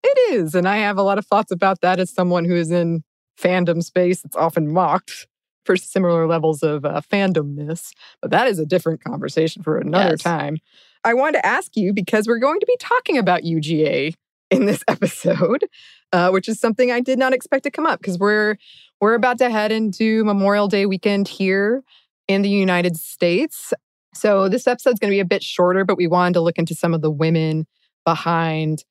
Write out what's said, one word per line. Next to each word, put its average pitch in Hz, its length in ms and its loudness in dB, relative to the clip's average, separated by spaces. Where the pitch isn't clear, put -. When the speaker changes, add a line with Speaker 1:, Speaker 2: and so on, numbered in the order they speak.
Speaker 1:
It 508 320 4
is. 165 220 0
And 180 120 2
I 202 100 2
have 208 200 0
a 196 60 2
lot 196 140 2
of 214 80 -4
thoughts 208 260 2
about 190 300 0
that 180 180 2
as 185 100 0
someone 175 360 0
who 175 100 2
is 165 160 0
in 170 320 0
fandom 175 460 0
space. 180 400 0
It's - 120 -14
often 156 360 0
mocked 175 560 -2
for 190 100 2
similar 175 500 0
levels 160 380 0
of, 151 220 0
uh, 151 160 -2
fandomness. 156 920 -4
But - 100 -6
that 220 160 2
is 196 120 0
a 156 60 -2
different 165 380 -2
conversation 151 580 -4
for 156 160 -2
another 170 340 0
Speaker 2:
Yes. - 100 -4
Speaker 1:
time. 151 360 -4
I 233 100 0
wanted 277 260 0
to - 60 -4
ask 269 300 -2
you, 202 180 0
because 214 340 0
we're 233 120 0
going 302 220 0
to - 40 -2
be 494 140 2
talking 466 380 0
about 180 260 2
U 165 160 -2
G 151 260 0
A 143 280 -2
in - 140 2
this - 200 0
<laughs> - 20 2
episode, 185 800 0
uh, 180 180 2
which 190 160 0
is 220 140 -6
something 247 300 2
I 240 100 -2
did 254 180 -2
not 262 140 2
expect 269 320 -2
to 285 60 -4
come 311 140 -6
up, 294 160 -2
'cause 180 160 -4
we're, 208 380 0
we're 220 140 4
about 240 240 0
to 247 100 2
head 214 220 0
into 220 520 0
Memorial 202 460 2
Day 196 160 2
weekend 196 420 0
here 202 560 -2
in 196 120 2
the 190 80 0
United 180 460 2
States. - 800 -2
So 196 340 2
this 214 180 -2
episode's 247 340 0
gonna 202 120 0
be 196 80 2
a 190 60 -2
bit 185 180 -2
shorter, 185 400 0
but 190 140 0
we 180 100 0
wanted 180 280 2
to 170 60 2
look 165 160 0
into 165 160 -2
some 170 200 -2
of 165 80 -2
the 156 100 0
women 160 560 0
behind 160 840 0